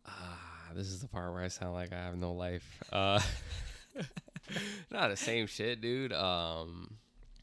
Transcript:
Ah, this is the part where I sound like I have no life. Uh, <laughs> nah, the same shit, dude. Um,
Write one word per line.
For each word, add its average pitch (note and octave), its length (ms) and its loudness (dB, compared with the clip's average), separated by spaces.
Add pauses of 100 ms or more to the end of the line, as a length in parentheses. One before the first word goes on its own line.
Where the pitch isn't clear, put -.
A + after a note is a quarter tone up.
Ah, F2 720 -10
this F#2+ 140 -2
is F#2 120 -2
the C3+ 60 -4
part F2+ 260 -2
where F2+ 120 0
I - 20 2
sound F2+ 280 -2
like F2+ 180 -2
I F2 100 -2
have F2+ 140 -2
no F2 160 0
life. F2+ 500 -4 (100)
Uh, G2 280 8 (720)
<laughs> C4+ 60 -4 (880)
nah, E3+ 180 4
the G2 80 2
same A2+ 300 4
shit, A2+ 340 0
dude. A#2+ 320 2
Um, E2+ 840 0 (460)